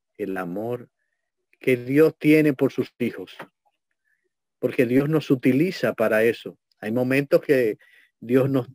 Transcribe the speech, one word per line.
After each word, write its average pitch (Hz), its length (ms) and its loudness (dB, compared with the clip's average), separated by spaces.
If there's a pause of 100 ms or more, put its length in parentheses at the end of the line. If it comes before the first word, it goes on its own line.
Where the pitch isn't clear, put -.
(180)
el 95 180 -6
amor 104 540 -8 (720)
que 131 180 0
Dios 139 400 2
tiene 151 360 4
por 131 200 0
sus - 260 -6
hijos. - 380 -8 (1200)
Porque 127 260 0
Dios 131 220 2
nos 156 240 -2
utiliza 131 600 0
para 110 300 0
eso. 110 340 -2 (220)
Hay 107 120 -8
momentos 131 500 0
que 127 360 0 (420)
Dios 131 300 0
nos 131 260 -2